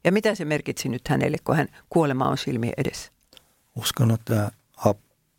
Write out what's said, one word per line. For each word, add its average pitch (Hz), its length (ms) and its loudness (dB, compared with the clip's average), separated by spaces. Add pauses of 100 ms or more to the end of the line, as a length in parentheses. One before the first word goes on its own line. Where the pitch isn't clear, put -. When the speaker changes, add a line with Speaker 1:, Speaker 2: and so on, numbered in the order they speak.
Speaker 1:
Ja 175 80 4
mitä 214 240 2
se 170 100 -6
merkitsi 147 440 -4
nyt 123 180 -6
hänelle, 139 360 2
kun - 120 0
hän 143 120 0 (220)
kuolema 135 400 2
on 135 80 -2
silmien 120 400 -4
edessä? - 340 -6 (640)
Speaker 2:
Uskon, 113 360 0
että 110 400 0 (260)
Ab-, - 240 2 (380)